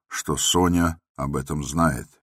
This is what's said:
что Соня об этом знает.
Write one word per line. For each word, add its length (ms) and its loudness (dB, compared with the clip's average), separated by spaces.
что 260 -6
Соня 640 2
об 220 -4
этом 260 -4
знает. 460 0